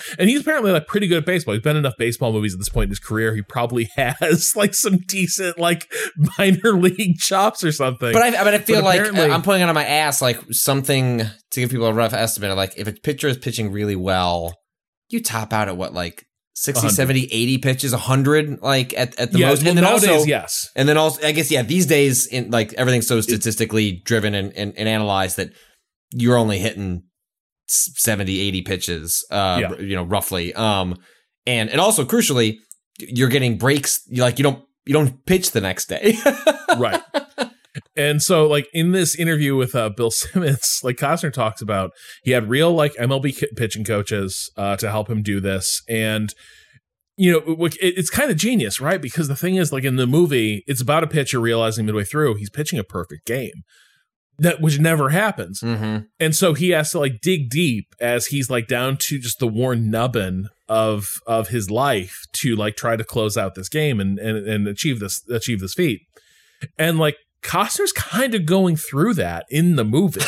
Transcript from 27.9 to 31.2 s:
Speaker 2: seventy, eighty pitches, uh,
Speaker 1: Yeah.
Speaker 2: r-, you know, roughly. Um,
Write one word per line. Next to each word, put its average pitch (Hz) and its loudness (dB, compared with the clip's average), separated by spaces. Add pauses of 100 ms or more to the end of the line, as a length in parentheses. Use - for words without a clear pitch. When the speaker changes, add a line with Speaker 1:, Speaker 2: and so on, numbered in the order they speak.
Speaker 2:
seventy, 98 0
eighty 95 -2
pitches, 87 -4
uh, 95 0
Speaker 1:
Yeah. 92 -2
Speaker 2:
r-, 87 -10
you 98 -4
know, 92 -2
roughly. 87 -4
Um, 98 -2 (500)